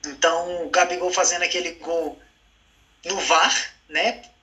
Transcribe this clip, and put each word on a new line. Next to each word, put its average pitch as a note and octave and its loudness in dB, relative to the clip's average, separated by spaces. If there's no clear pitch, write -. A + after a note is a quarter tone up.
Então E3+ -2
o C#3+ -8
Gabigol F3+ 2
fazendo F3+ 2
aquele E3+ -2
gol D#3+ -4
no G3 -2
var, - 2
né? F3 -2